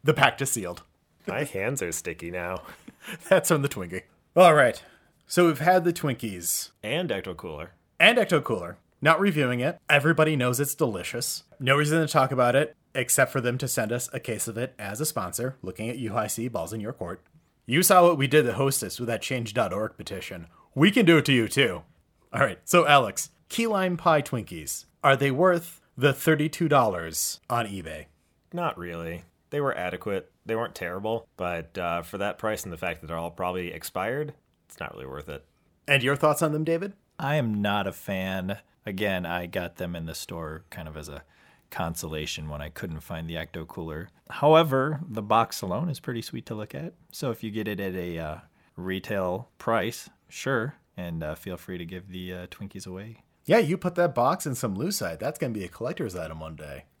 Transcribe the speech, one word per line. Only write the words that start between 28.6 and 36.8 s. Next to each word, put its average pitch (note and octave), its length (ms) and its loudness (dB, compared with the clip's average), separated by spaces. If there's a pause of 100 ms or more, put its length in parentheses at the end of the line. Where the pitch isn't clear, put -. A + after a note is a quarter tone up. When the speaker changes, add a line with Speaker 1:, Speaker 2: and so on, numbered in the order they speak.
Speaker 2:
really. E2+ 460 -8 (280)
They C#3+ 100 -2
were C#3 160 -2
adequate. F2+ 540 -6 (140)
They A2+ 100 -4
weren't A2+ 200 -6
terrible, G2+ 520 -6 (100)
but, E2+ 400 -6
uh, E2+ 240 -2
for E2 160 -12
that G2 200 -4
price G#2+ 260 -4
and F2+ 100 -10
the E2 40 -12
fact E2+ 240 -6
that D#2+ 60 -16
they're E2 100 -6
all E2 140 -6
probably F2+ 400 -4
expired, C3 640 -6 (340)
it's - 120 -20
not D2+ 140 -10
really C2 120 -14
worth C#2+ 240 -12
it. C#2+ 160 -12 (420)
Speaker 1:
And C#3 160 4
your C#3 120 2
thoughts D3+ 260 2
on D#3 100 2
them, D3+ 120 -2
David? E3 300 -2 (240)